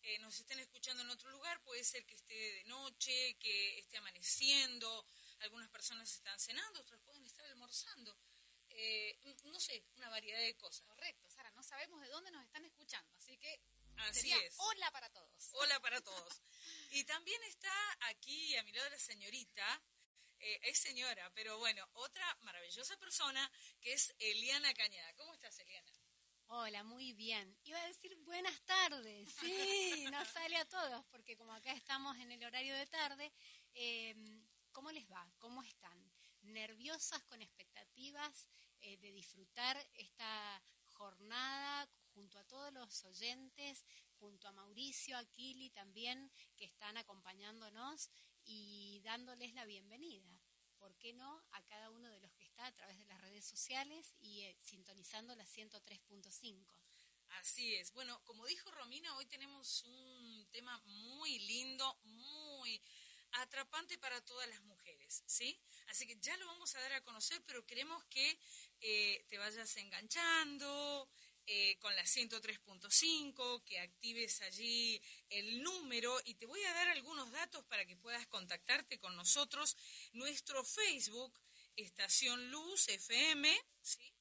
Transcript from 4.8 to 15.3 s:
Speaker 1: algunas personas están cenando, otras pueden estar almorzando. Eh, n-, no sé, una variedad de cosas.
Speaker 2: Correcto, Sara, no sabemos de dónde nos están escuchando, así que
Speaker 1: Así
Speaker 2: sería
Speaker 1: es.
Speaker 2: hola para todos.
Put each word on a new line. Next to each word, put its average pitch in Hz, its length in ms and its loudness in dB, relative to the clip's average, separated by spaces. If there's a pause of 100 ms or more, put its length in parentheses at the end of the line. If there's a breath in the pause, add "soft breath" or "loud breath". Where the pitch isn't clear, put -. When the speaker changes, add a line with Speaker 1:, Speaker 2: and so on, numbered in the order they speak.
Speaker 1:
algunas 220 300 -8
personas 226 440 -4
están 202 240 -8
cenando, 302 440 -2
otras 233 200 -18
pueden 277 240 -20
estar 294 200 -16
almorzando. 254 760 -8 (560 loud breath)
Eh, 220 460 0
n-, 277 140 -16 (160)
no 349 80 -12
sé, 226 260 -2 (120)
una 247 120 -10
variedad 220 300 -4
de 226 160 4
cosas. - 260 -10
Speaker 2:
Correcto, - 480 -10
Sara, 240 220 -16
no 226 100 -16
sabemos 294 400 -8
de 269 60 -12
dónde 349 240 -10
nos 285 120 -12
están 302 220 -12
escuchando, 277 500 -12
así 262 220 -10
que 302 240 -10 (360)
Speaker 1:
Así 220 240 6
Speaker 2:
sería 339 160 8
Speaker 1:
es. - 200 2
Speaker 2:
hola 381 340 2
para 254 200 -8
todos. - 420 -12